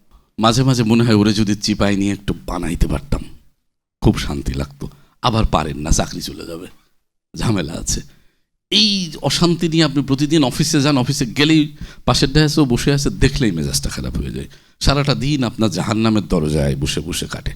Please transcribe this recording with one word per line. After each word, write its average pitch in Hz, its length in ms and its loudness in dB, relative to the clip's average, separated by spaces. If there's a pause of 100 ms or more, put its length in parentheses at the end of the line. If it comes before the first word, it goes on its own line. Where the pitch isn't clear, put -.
(380)
মাঝে 113 240 2
মাঝে 127 200 2
মনে 117 220 4
হয় 117 100 4
ওরে 104 180 4
যদি 104 220 0
চিপায় 101 420 0
নিয়ে 98 160 0
একটু 95 220 -6 (120)
বানাইতে 85 400 -2
পারতাম, 73 340 -4 (800)
খুব - 180 4
শান্তি - 360 -4
লাগতো। - 340 -8 (340)
আবার 110 240 2
পারেন 78 320 -2
না, 76 120 -2
চাকরি 87 320 -2
চলে - 240 -12
যাবে, 85 200 -14 (720)
ঝামেলা 85 360 -2
আছে। - 280 -6 (680)
এই 202 400 0 (120)
অশান্তি 165 460 2
নিয়ে 160 160 2
আপনি 143 180 0
প্রতিদিন 143 420 2
অফিসে 143 360 0
যান, 139 180 2
অফিসে 135 280 -2
গেলেই 151 500 2 (280)
পাশের 131 280 2
ডেস্কে 151 280 4
ও 151 40 6
বসে 123 280 2
আছে, 139 180 0
দেখলেই 123 400 0
মেজাজটা 71 400 -2
খারাপ 64 260 -6
হয়ে 67 140 -4
যায়। 65 180 -8 (320)
সারাটা 139 340 2
দিন 131 300 -2
আপনার 110 260 0
জাহান্নামের 107 580 0
দরজায় 76 480 0
বসে 71 240 -4
বসে 80 260 -6
কাটে, - 300 -6